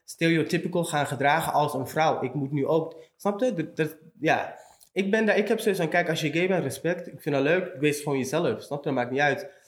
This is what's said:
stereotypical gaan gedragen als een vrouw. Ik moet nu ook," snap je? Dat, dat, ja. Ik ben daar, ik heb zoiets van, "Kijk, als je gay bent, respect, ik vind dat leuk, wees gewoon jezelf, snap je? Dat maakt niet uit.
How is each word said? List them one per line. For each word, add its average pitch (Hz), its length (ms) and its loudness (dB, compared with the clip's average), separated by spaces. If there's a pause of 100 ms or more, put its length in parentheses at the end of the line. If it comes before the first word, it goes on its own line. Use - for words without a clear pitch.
stereotypical 170 800 0
gaan 147 240 0
gedragen 143 460 2
als 147 200 2
een 131 140 -4
vrouw. 156 360 0
Ik 120 100 -4
moet 139 180 -2
nu 139 140 0
ook," 156 300 0 (200)
snap 202 240 -2
je? 254 140 2
Dat, 160 220 -6
dat, 156 220 -2 (220)
ja. - 400 0 (320)
Ik 190 200 0
ben 220 140 2
daar, 202 120 4
ik 208 100 2
heb 220 120 0
zoiets 190 220 0
van, 160 80 0
"Kijk, 175 200 2
als 160 120 -2
je 147 100 -2
gay 170 160 0
bent, 180 160 2
respect, 165 440 -4
ik - 140 -16
vind 147 140 -2
dat 139 80 2
leuk, 180 360 0
wees 147 220 0
gewoon 143 160 -2
jezelf, 131 440 -2
snap 143 220 -8
je? 156 60 -4
Dat 135 40 -2
maakt 123 180 -2
niet 131 80 0
uit. 143 300 0 (180)